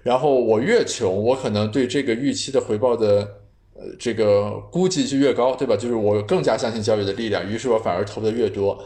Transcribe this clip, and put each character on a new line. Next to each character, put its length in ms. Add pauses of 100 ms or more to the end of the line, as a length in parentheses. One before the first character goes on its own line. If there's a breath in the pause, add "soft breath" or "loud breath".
然 140
后 220
我 200
越 260
穷， 260 (100)
我 140
可 140
能 200
对 180
这 160
个 100
预 180
期 200
的 100
回 160
报 180
的， 320 (460)
呃， 140 (120)
这 140
个 380 (200)
估 160
计 180
就 120
越 160
高， 220
对 120
吧？ 80
就 140
是 60
我 260
更 200
加 140
相 160
信 100
教 140
育 80
的 100
力 160
量， 200
于 80
是 100
我 120
反 140
而 120
投 160
的 100
越 160
多。 380